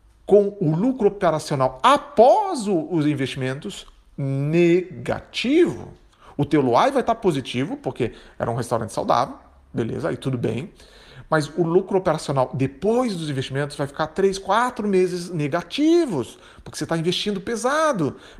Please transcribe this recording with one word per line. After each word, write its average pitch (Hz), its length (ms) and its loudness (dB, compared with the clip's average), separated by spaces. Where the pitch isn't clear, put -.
com 202 340 4
o 156 160 2
lucro 233 320 2
operacional 156 720 0
após 285 840 4
o, 175 240 0
os 156 160 0
investimentos 135 800 -6
negativo. 160 1800 0
O 147 100 0
teu 147 160 2
loai 135 300 4
vai 269 100 0
tá 226 140 0
positivo, 151 600 -2
porque 127 360 -4
era 127 140 -4
um 117 40 -2
restaurante 117 380 -4
saudável, 147 420 0
beleza, 120 360 -4
aí 151 80 -6
tudo 131 200 -4
bem. 117 340 -4
Mas 156 280 0
o 180 60 2
lucro 190 340 2
operacional 151 560 0
depois 202 640 0
dos 160 140 -6
investimentos 135 460 -4
vai 147 100 -4
ficar 151 220 -4
três, 190 300 0
quatro 226 500 -2
meses 185 420 0
negativos, 202 1080 0
porque - 140 -14
você 156 80 -6
tá 165 120 -2
investindo 180 440 -2
pesado. 233 760 -2